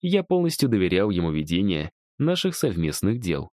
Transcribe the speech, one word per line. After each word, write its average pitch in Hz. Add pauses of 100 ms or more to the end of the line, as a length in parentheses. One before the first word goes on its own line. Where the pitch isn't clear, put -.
Я 180
полностью 170
доверял 95
ему 87
ведение 80 (260)
наших 170
совместных 95
дел. 80